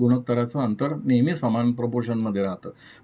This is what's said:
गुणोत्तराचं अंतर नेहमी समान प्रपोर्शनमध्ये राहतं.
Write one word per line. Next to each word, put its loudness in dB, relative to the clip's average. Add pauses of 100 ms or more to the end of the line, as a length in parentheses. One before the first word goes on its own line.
गुणोत्तराचं 2
अंतर -2 (100)
नेहमी 4
समान 0
प्रपोर्शनमध्ये -2
राहतं. -6 (340)